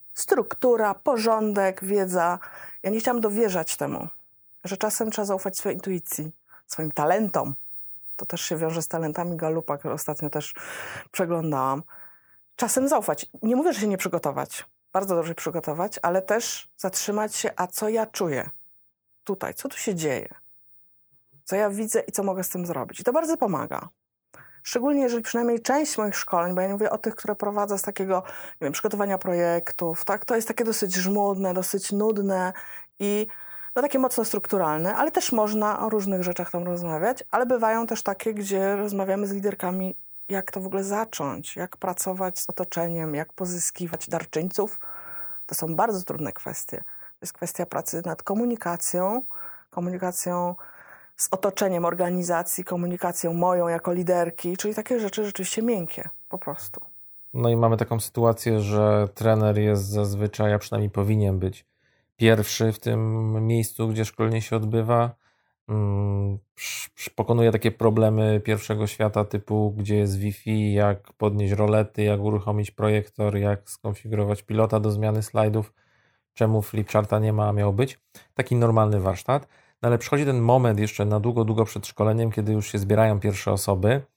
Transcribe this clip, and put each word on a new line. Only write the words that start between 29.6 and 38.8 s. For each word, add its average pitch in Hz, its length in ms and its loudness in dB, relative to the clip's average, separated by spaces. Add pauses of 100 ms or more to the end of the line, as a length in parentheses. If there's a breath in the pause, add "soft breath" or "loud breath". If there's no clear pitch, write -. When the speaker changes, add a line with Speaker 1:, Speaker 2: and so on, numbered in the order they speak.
Speaker 1:
tak? 208 200 -2
To 240 120 0
jest 226 120 -2
takie 233 160 -2
dosyć 214 300 -2
żmudne, 190 600 0
dosyć 185 380 -4
nudne 202 600 0 (460 loud breath)
i, 208 280 0 (480 loud breath)
no, 254 80 2
takie 285 160 0
mocno 247 260 2
strukturalne, 180 720 0
ale 302 140 2
też - 220 0
można 214 540 0
o - 20 -2
różnych 196 340 0
rzeczach 180 280 -4
tam 175 140 -4
rozmawiać, 175 640 -2
ale 247 160 2
bywają 226 400 2
też 226 160 -6
takie, 208 320 -2
gdzie 196 420 0
rozmawiamy 202 500 -2